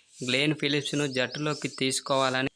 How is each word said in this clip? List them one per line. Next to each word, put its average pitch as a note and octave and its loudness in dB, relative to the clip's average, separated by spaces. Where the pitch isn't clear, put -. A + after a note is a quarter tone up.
గ్లెన్ C3+ 2
ఫిలిప్స్ను D3 0
జట్టులోకి C#3 -2
తీసుకోవాలని C3 0